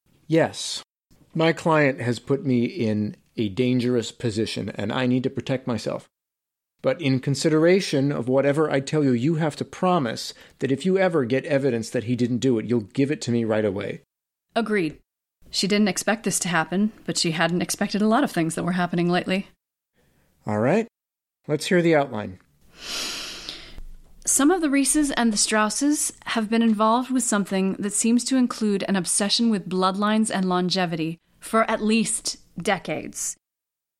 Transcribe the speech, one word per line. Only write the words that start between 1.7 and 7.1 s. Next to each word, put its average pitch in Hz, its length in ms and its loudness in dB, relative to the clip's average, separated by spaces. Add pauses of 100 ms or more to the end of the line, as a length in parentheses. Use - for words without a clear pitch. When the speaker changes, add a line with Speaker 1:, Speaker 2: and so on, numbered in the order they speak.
Speaker 1:
has 120 180 -2
put 143 280 -2
me 123 180 2
in 110 520 -2 (200)
a 107 120 -2
dangerous 123 640 0
position, 107 600 -4
and 107 200 -6
I 127 160 -2
need 127 180 2
to 127 60 -2
protect 127 360 -6
myself. 117 420 -6 (760)
But 135 180 0
in 131 200 0